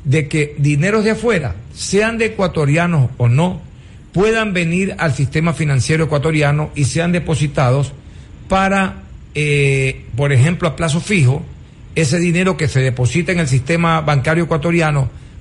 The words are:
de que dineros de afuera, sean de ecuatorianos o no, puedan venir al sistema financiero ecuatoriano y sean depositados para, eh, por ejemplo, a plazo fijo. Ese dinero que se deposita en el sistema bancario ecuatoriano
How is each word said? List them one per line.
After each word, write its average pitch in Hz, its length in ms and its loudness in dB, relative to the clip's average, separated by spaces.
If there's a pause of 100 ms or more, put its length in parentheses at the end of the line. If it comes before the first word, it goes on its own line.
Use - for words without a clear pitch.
de 147 240 0
que 147 300 -2
dineros 151 440 2
de 214 80 2
afuera, 190 460 -2 (180)
sean 220 440 0
de 226 80 0
ecuatorianos 165 920 2
o 120 120 2
no, 165 320 2 (520)
puedan 214 400 2
venir 180 460 0
al 156 140 0
sistema 156 400 0
financiero 151 520 0
ecuatoriano 151 720 0
y 139 80 0
sean 165 260 0
depositados 143 840 0 (560)
para, 196 540 0 (320)
eh, 139 680 0 (120)
por 143 160 0
ejemplo, 165 360 2
a 147 80 -4
plazo 165 240 -2
fijo. 151 440 2 (520)
Ese 160 240 0
dinero 175 360 2
que 147 120 -2
se 131 100 0
deposita 131 540 0
en 175 80 0
el 156 80 0
sistema 165 540 2
bancario 151 420 2
ecuatoriano 156 680 0 (300)